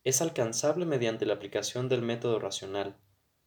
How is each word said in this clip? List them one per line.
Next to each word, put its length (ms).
es 180
alcanzable 640
mediante 400
la 80
aplicación 540
del 140
método 360
racional, 580